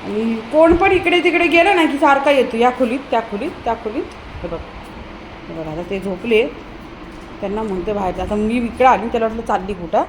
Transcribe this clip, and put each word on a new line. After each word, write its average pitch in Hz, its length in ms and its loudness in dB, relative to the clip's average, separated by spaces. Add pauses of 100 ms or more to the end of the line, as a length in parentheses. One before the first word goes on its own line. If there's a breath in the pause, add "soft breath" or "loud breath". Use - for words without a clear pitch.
आणि 226 320 -2
कोण 294 400 6
पण 392 160 4
इकडे 349 320 2
तिकडे 339 240 4
गेलं 339 280 6
ना 330 100 4
की 269 120 0
सारखा 277 340 4
येतो, 247 260 2
या 240 120 6
खोलीत, 247 300 0 (120)
त्या 233 80 2
खोलीत, 226 320 -6 (120)
त्या 226 100 -2
खोलीत. 220 300 -6 (380)
हे 180 60 -8
बघ, 165 120 -6 (880)
हे 170 60 -12
बघ, 160 140 -8
आता 170 220 -8
ते 196 100 -4
झोपले, 214 480 2 (920)
त्यांना 208 240 -4
म्हणते 190 300 -4
बाहेर 190 220 -2
जा. 180 80 -4
आता 208 120 -2
मी 214 180 0
इकडे 240 300 0
आली, 226 240 4
त्याला 226 200 0
वाटलं 220 140 -4
चालली 202 320 -4
कुठं. 180 360 -2